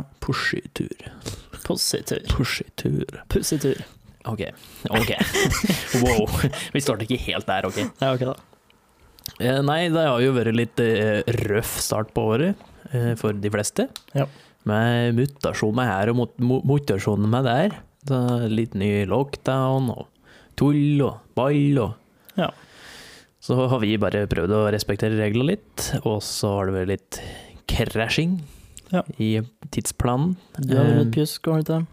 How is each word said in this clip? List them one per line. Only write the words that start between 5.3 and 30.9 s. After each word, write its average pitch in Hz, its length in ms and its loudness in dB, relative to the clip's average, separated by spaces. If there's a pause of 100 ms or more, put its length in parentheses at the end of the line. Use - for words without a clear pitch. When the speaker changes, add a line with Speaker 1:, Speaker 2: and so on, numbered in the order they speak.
Speaker 1:
<laughs> - 400 0
Wow. 120 280 4 (420)
Vi 143 140 -2
starter 110 240 -2
ikke 123 160 -2
helt - 240 -4
der, 95 200 0
ok? 98 120 -4 (180)
Speaker 2:
Ja, 135 140 0
ok 127 120 0
da. 127 120 -4 (1000)
Speaker 1:
Eh, 131 260 0
nei, 151 260 0
det 165 160 2
har 135 160 2
jo 131 140 4
vært 113 240 2
litt, 117 240 0
eh, 107 420 2 (140)
røff 107 420 -2
start 107 320 -2
på 117 160 -2
året, 143 320 2 (280)
eh, 120 280 0
for 110 180 -2
de 104 180 -2
fleste. 104 360 0 (220)
Speaker 2:
Ja. 139 180 -2 (340)
Speaker 1:
Med 117 560 2
mutasjon 110 580 0
med 123 140 0
her 101 240 2
og 120 40 2
mot-, 120 200 -2
mo-, 127 260 0
mutasjon 107 640 2
med 120 180 2
der. 143 300 2 (280)
Så 139 160 0 (260)
litt 110 300 0
ny 101 300 2
lockdown 131 840 0
og - 160 -8 (460)
tull 147 500 4
og 120 160 0 (140)
ball 143 500 2
og 101 100 -2 (440)
Speaker 2:
Ja. 180 120 0 (920)
Speaker 1:
Så 123 180 0
har 127 220 2
vi 107 180 2
bare 101 280 2
prøvd 92 280 0
å 107 140 4
respektere 107 500 0
reglene 117 380 2
litt, - 420 -8
og 107 240 0
så - 320 -2
har 98 160 0
det 95 60 0
vært 92 160 0
litt - 280 -8 (440)
krasjing 120 760 0 (500)
Speaker 2:
Ja. 180 140 0 (120)
Speaker 1:
i 110 200 0 (400)
tidsplanen. 131 600 0 (160)
Speaker 2:
Du 127 240 0
har 117 100 6
vært 117 160 6